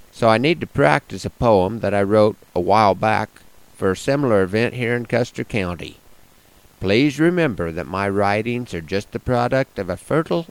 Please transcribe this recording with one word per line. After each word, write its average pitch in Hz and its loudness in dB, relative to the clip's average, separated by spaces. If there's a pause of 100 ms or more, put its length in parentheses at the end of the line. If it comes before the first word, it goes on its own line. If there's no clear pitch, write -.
(100)
So - 0
I 110 6
need 160 0
to - -8
practice 143 0
a 101 -6
poem 107 2
that 98 -2
I 101 2
wrote 107 2 (180)
a 90 -2
while 98 4
back 107 -2 (460)
for 98 -2
a 92 -2
similar 135 0
event 107 0
here 120 -4
in 120 -4
Custer 123 -4
County. 87 -6 (840)
Please 131 2
remember 156 0
that 80 -8
my 95 -2
writings 107 -2
are 87 -6
just 95 -6
the 117 -6
product 127 -2
of 90 -6
a 87 -6
fertile 165 -4